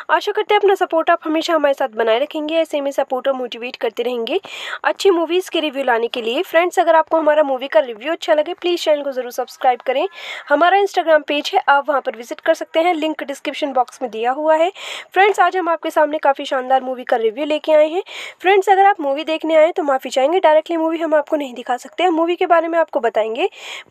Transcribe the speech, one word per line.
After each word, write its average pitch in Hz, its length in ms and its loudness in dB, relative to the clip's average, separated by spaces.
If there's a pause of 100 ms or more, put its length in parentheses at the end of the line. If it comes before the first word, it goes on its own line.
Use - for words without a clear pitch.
(100)
आशा 359 220 0
करते 415 220 0
हैं 415 60 4
अपना 392 140 4
support 339 360 0
आप 339 140 2
हमेशा 320 300 -2
हमारे 285 200 2
साथ 269 220 -4
बनाए 226 220 2
रखेंगे, 302 380 -4
ऐसे 311 240 -2
में 277 100 -4
support 269 380 -4
और 277 60 0
motivate 247 420 -10
करते 233 260 -6
रहेंगे 247 380 -4 (440)
अच्छी - 260 2
movies 339 380 0
के 339 120 -4
review 277 240 -4
लाने 233 240 0
के 247 140 -6
लिए। 240 200 -2
Friends, 339 360 0
अगर 330 160 4
आपको 320 240 2
हमारा 302 240 2
movie 269 260 -2
का 311 120 2
review 247 320 -6
अच्छा 330 220 0
लगे, 302 200 -2
please 349 300 -4
channel 294 180 4
को 277 100 -4
जरूर 247 200 -6
subscribe 247 540 -2
करें। 277 220 0 (400)
हमारा 339 300 4
Instagram 320 500 2
page 294 260 -2
है, - 140 2
आप 277 200 2
वहां 277 120 0
पर 240 160 -8
visit 240 240 -12
कर 320 140 2
सकते 320 260 -2
हैं, 359 140 2
Link 311 280 -4
description 285 500 -6
box 247 300 -2
में 247 80 -6
दिया 220 200 -4
हुआ 302 260 2
है। 339 140 2 (420)
Friends, 392 280 2
आज 359 160 2
हम 339 120 -2
आपके 320 220 -2
सामने 302 280 0
काफी 285 260 0
शानदार 262 380 0
movie 254 220 -8
का - 120 0
review 226 280 -2
लेके 302 280 -2
आए 302 160 6
हैं। 349 140 -4 (380)
Friends, 381 280 2
अगर 392 180 6
आप 392 140 4
मूवी 285 240 -2
देखने 320 320 0
आए 311 160 6
तो 370 100 -4
माफी 262 280 -2
चाहेंगे, 302 300 2
Directly 311 360 4
movie 320 220 -2
हम 311 160 -2
आपको 302 220 0
नहीं 269 180 -6
दिखा 247 220 -6
सकते - 260 -8
हैं। 359 80 4
movie 339 260 0
के 370 100 -2
बारे 330 220 2
में 330 100 -2
आपको 320 160 0
बताएंगे, 233 540 -2 (420)